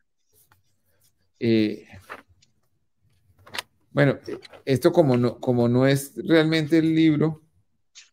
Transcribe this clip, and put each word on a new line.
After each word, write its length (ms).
Eh, 480
bueno, 300
esto 260
como 260
no, 220
como 280
no 200
es 280
realmente 600
el 160
libro, 480